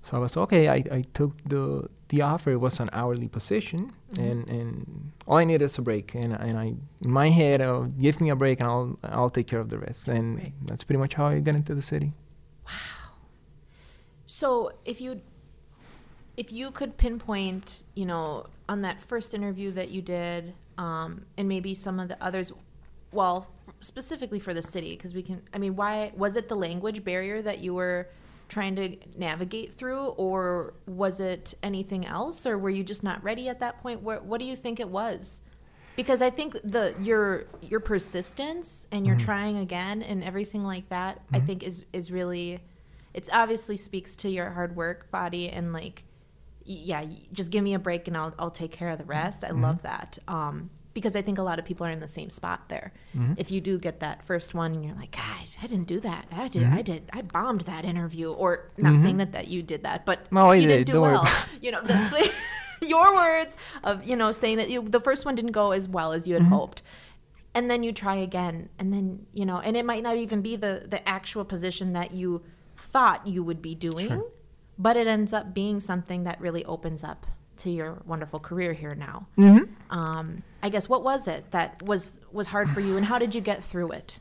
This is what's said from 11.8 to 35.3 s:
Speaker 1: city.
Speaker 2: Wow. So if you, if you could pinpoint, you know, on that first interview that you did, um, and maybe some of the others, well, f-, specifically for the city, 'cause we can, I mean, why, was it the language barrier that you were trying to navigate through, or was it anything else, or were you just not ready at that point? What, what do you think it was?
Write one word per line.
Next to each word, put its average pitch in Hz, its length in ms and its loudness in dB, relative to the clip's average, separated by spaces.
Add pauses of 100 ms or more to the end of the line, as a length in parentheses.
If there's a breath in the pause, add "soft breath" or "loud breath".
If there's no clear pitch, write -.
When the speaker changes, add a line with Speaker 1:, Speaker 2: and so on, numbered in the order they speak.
Speaker 1:
city. 147 300 -2 (540)
Speaker 2:
Wow. - 440 -12 (1160 soft breath)
So 254 460 0 (120)
if 240 160 -8
you, 254 200 -8 (1160 soft breath)
if 226 160 -12
you 262 180 -10
could 269 260 -8
pinpoint, 196 880 0 (100)
you 190 120 -4
know, 160 400 -4 (220)
on 202 140 -2
that 190 180 -4
first 233 340 -6
interview 202 380 -4
that 185 180 -6
you 190 120 -8
did, 175 520 -6 (240)
um, 165 480 -6 (100)
and 196 120 -2
maybe 190 260 -2
some 185 260 -4
of 180 80 -8
the - 140 -10
others, 185 300 -4 (600)
well, 185 340 2 (200)
f-, - 140 -20
specifically 247 600 -8
for 185 140 -6
the 165 80 -4
city, 165 340 -8
'cause 180 180 -14
we 185 80 -6
can, 180 200 -10 (100)
I 185 60 -8
mean, 196 180 -2
why, 208 400 -2
was 202 200 0
it 233 120 -2
the 220 80 -4
language 190 480 -4
barrier 190 380 -4
that 208 180 -4
you 180 140 -4
were 180 340 -2 (400 soft breath)
trying 196 280 -4
to 190 200 -4 (200)
navigate 180 560 -6
through, 262 340 -6 (100)
or 185 580 -2 (120)
was 190 340 -2
it 185 420 -6
anything 196 440 -6
else, 269 400 -6
or 214 120 0
were 196 120 -2
you 190 140 -2
just 196 180 -8
not 190 200 -4
ready 233 260 -4
at 247 120 -8
that 240 220 -6
point? 240 200 -8
What, 220 220 -6
what 220 140 -4
do 254 60 -6
you 254 120 -8
think 240 240 -8
it 208 80 -6
was? 196 520 -6 (560 soft breath)